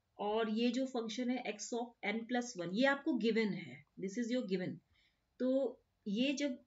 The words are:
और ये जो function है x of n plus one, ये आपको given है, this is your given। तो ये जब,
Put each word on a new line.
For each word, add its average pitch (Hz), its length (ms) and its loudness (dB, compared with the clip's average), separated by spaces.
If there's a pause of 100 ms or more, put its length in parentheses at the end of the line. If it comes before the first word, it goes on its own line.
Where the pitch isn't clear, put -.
(180)
और 214 320 0
ये 233 220 2
जो 262 140 0
function 240 440 -4
है 254 140 -2 (140)
x - 160 -8
of 233 420 -4
n - 20 -4
plus 240 440 0
one, 170 120 -2
ये 247 120 6
आपको 277 280 2
given 214 400 2
है, 143 320 -10 (200)
this 220 200 -2
is 226 100 0
your 214 160 -2
given। 180 260 -2 (640)
तो 262 400 2 (280)
ये 247 260 2
जब, 277 340 -2